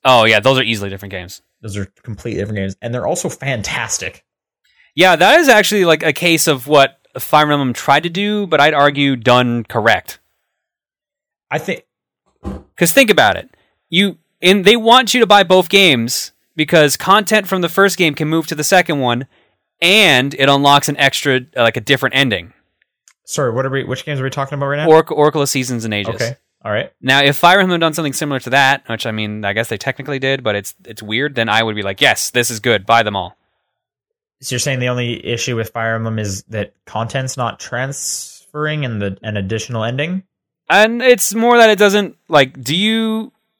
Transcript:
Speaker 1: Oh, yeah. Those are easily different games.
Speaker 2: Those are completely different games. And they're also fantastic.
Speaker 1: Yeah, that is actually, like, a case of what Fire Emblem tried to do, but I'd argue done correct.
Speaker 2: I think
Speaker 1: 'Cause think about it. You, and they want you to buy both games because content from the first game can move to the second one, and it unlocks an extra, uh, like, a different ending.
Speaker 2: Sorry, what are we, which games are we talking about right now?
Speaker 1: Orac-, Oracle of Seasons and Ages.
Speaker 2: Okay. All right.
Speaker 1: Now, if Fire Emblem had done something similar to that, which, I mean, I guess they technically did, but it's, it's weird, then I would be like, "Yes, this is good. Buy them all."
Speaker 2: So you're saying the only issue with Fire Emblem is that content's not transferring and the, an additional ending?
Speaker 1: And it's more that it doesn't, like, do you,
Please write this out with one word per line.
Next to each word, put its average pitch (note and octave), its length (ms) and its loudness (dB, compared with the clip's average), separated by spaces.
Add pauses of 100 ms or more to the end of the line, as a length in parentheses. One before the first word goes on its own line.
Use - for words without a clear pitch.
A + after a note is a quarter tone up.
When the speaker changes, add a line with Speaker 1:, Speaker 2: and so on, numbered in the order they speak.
Speaker 1:
Oh, A#2+ 200 6
yeah. A2 160 4
Those C3 180 4
are C3 60 0
easily G#2 260 -4
different G2 220 -14
games. F2+ 280 -14 (220)
Speaker 2:
Those G#2 140 -12
are G2 100 -8 (160)
completely G#2+ 400 -10
different G#2 160 -6
games. G2 240 -6
And A#2 100 -8
they're A2+ 140 -6
also D#3 220 -4
fantastic. B2 960 -8 (720)
Speaker 1:
Yeah, F3 200 4
that G#3+ 240 6
is D4+ 80 2
actually, G#3 360 4
like, D#3+ 200 2
a D#3 80 0
case E3 340 0
of C3+ 220 -2
what C#3+ 300 4 (200)
Fire D3+ 320 2
Emblem C#3 220 -2
tried D3 320 0
to F3 60 -4
do, G#3 360 -4
but D#3+ 140 0
I'd D3+ 140 4
argue C#3+ 420 2
done A#2+ 480 2
correct. G#2+ 560 -2 (1300)
Speaker 2:
I D3 80 -4
think - 260 -10 (920)
Speaker 1:
'Cause E3+ 160 0
think B3+ 180 4
about A#2 260 4
it. F2+ 140 -14 (400)
You, F#3+ 280 0 (220)
and F#3 240 4
they A3 120 6
want A3+ 380 2
you B3 60 2
to A3+ 60 4
buy G3+ 160 6
both F#3 260 4
games D3 640 2 (220)
because D3+ 420 2
content G3+ 520 2
from F#3+ 120 -2
the E3+ 80 -2
first G3 280 0
game D#3+ 180 0
can D#3 140 -4
move D#3+ 200 -2
to E3 60 -4
the D3+ 100 -6
second F3 360 2
one, B2 260 -2 (560)
and E3+ 520 4
it C#3 140 0
unlocks C#3+ 400 4
an C#3+ 80 -2
extra, C3+ 440 0 (160)
uh, B2 60 0
like, A2+ 140 2
a B2 40 -6
different C3 340 -2
ending. G#2+ 380 -2 (720)
Speaker 2:
Sorry, C3+ 280 -4
what C3 140 -2
are C3 40 -6
we, C3 140 -4
which B2+ 200 -8
games C#3+ 160 -6
are B2+ 40 -4
we C3+ 60 -4
talking C#3 260 -8
about C#3 100 -4
right C#3+ 100 -4
now? D#3 120 -2
Speaker 1:
Orac-, D#3 220 4
Oracle D3+ 320 0
of C#3 60 -2
Seasons B2 360 -6
and A2 80 -6
Ages. G#2 220 -4
Speaker 2:
Okay. A#2 220 -6 (280)
All G#2 80 -6
right. - 280 -4
Speaker 1:
Now, C3+ 220 2
if C#3 140 2
Fire F3+ 220 6
Emblem F3+ 220 0
had - 0 -
done D#3+ 140 0
something D3+ 180 -4
similar C#3+ 280 -4
to B2 100 -10
that, C3+ 380 2
which, A2+ 180 -6
I A#2 40 -6
mean, G#2+ 340 -6
I G2+ 100 -2
guess A2+ 140 -2
they A2 80 -8
technically C3+ 440 -8
did, C3+ 240 -2
but G#2+ 100 -2
it's, G2+ 200 -8 (100)
it's - 180 -18
weird, B2 320 -4
then A2+ 140 -2
I A2 140 2
would A2 120 -4
be G#2 80 -6
like, G2 180 -6
"Yes, C3 300 0
this B2 200 -2
is A2+ 100 -8
good. G#2 260 0
Buy A#2 160 4
them G#2 140 -4
all." F2 200 -8 (1080)
Speaker 2:
So B2+ 120 -10
you're B2 60 -4
saying C3 200 -4
the B2 80 -2
only B2 360 -4
issue A#2 320 -4
with A2 140 -6
Fire A2+ 240 -4
Emblem A2+ 240 -4
is G2+ 260 -6
that G#2 300 -8 (120)
content's B2+ 500 -8
not A#2+ 240 -6
transferring D3 1200 -8
and A2+ 160 -6
the, G2 220 -6
an G#2+ 140 -8
additional A2 480 -6
ending? D3+ 400 -6 (440)
Speaker 1:
And A3 340 2
it's B3 320 2
more A#3 240 2
that A3+ 120 8
it G#3 80 2
doesn't, G3+ 380 2 (120)
like, C3+ 340 2
do C#3 120 -4
you, A3 580 -2 (280)